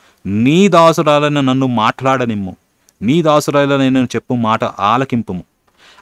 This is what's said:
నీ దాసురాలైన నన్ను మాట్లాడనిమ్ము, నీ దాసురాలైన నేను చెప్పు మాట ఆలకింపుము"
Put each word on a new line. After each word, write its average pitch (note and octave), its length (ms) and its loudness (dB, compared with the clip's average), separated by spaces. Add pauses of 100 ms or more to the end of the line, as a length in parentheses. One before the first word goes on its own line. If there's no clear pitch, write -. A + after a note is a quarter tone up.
(260)
నీ C3 420 2
దాసురాలైన D3+ 720 2
నన్ను C3 260 0
మాట్లాడనిమ్ము, A#2 920 -2 (460)
నీ C#3+ 200 0
దాసురాలైన C#3+ 580 0
నేను C3 360 0
చెప్పు B2 180 -6
మాట A2+ 300 -2
ఆలకింపుము" G#2+ 800 -2 (580)